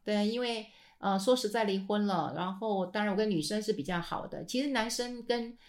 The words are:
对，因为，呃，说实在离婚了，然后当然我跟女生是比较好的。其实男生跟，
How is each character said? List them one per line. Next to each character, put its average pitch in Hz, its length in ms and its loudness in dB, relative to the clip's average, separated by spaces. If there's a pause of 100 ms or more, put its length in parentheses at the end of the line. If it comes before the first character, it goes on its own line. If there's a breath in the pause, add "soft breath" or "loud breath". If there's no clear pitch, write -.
对， 208 240 2
因 233 140 0
为， 233 280 -4 (280 loud breath)
呃， 196 220 0
说 254 180 6
实 220 140 0
在 226 140 2
离 196 140 2
婚 208 280 0
了， 170 280 0
然 180 200 -2
后 196 320 0
当 208 180 -2
然 208 80 2
我 185 60 0
跟 214 120 2
女 160 120 2
生 208 180 -2
是 214 140 0
比 139 80 -4
较 175 180 -2
好 - 260 -6
的。 - 200 -10
其 254 160 0
实 294 60 -2
男 240 220 0
生 240 340 -4
跟， 240 300 -2 (140)